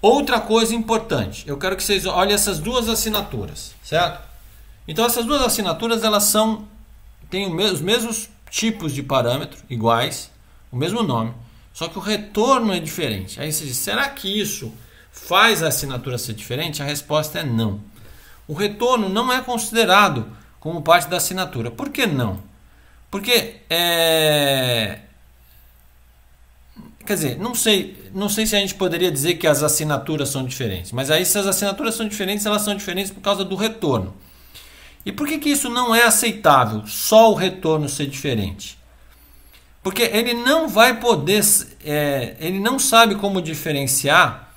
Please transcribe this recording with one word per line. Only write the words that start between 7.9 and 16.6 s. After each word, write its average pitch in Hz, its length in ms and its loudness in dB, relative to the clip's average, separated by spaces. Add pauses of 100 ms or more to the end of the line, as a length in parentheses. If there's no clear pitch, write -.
tipos 208 440 -4
de 139 100 -6
parâmetro, 131 560 -2 (100)
iguais, 117 640 0 (400)
o - 40 -12
mesmo 180 280 -2
nome, 117 300 -2 (380)
só 165 160 -8
que 165 100 -10
o 185 40 -10
retorno 214 720 0
é 180 60 0
diferente. 123 600 -6
Aí 151 120 -6
você 151 140 -4
diz, 127 120 -6
será 254 320 -2
que 202 300 -6
isso 127 340 -6 (380)
faz 196 500 2
a 160 60 0
assinatura 127 500 -4
ser 117 160 -8
diferente? 147 480 -6